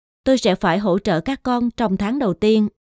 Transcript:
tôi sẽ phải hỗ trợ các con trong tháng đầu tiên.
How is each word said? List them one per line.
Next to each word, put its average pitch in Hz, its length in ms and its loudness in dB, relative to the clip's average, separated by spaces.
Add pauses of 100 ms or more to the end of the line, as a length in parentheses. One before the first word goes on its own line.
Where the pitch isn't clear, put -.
(240)
tôi 262 140 2
sẽ 196 160 2
phải 185 240 0
hỗ 202 200 0
trợ 185 220 -2
các 269 220 -8
con 240 280 -2
trong 202 260 -2
tháng 214 220 -4
đầu 220 160 0
tiên. 214 340 2 (140)